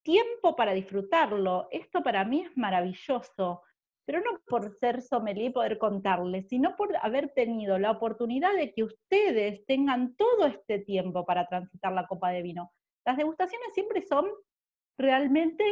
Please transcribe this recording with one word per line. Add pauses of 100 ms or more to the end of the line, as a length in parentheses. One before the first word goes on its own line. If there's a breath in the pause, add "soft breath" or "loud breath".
tiempo
para
disfrutarlo.
Esto
para
mí
es
maravilloso, (460 soft breath)
pero
no
por
ser
sommelier
y
poder
contarles,
sino
por
haber
tenido
la
oportunidad
de
que
ustedes
tengan
todo
este
tiempo
para
transitar
la
copa
de
vino. (320)
Las
degustaciones
siempre
son (720)
realmente